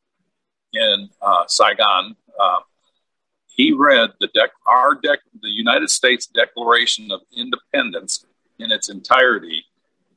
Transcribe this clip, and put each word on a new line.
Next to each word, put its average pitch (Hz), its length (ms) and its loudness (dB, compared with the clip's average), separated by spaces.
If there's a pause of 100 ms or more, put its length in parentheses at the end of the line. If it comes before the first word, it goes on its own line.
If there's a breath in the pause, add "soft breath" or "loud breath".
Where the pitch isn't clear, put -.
(720)
in, 101 360 -2 (120)
uh, 92 260 2
Saigon, 104 680 0 (240)
uh, 92 200 0 (880)
he 143 240 0
read 135 480 2
the 104 80 -4
dec-, - 220 0 (180)
our 127 280 4
dec-, 143 220 -2 (240)
the 110 80 -12
United 120 400 -2
States - 380 0
Declaration 117 840 -2
of - 100 -8 (140)
Independence 123 880 -8 (340)
in 113 120 -8
its 107 180 -6
entirety 98 760 -2 (520)